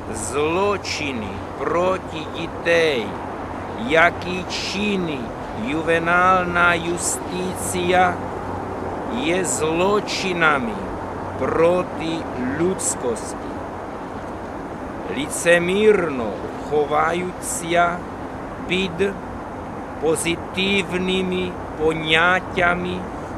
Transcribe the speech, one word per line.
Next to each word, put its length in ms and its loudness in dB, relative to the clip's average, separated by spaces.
Злочини 1120 0
проти 600 0
дітей, 680 2
які 640 4
чинить 680 -2
ювенальна 1040 4
юстиція, 1400 0
є 220 0
злочинами 1300 2
проти 760 2
людськості. 760 -2
Ліцемірно 1120 4
ховаються 1300 0
під 460 0
позитивними 1500 0
поняттями 1160 2